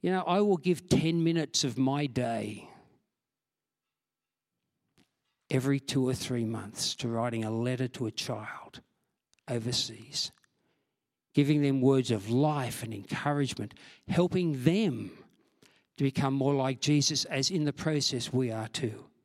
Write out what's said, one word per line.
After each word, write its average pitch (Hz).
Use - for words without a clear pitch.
"You 180
know, 185
I 180
will 202
give 175
ten 165
minutes 165
of 120
my 135
day 113
every 135
two 135
or 131
three 120
months 107
to -
writing 117
a 110
letter 123
to 123
a 107
child -
overseas, 117
giving 147
them 135
words 131
of 107
life 139
and 113
encouragement, 131
helping 175
them 160
to 139
become 135
more 135
like 131
Jesus, 147
as 135
in 170
the 147
process 139
we 127
are 110
too." -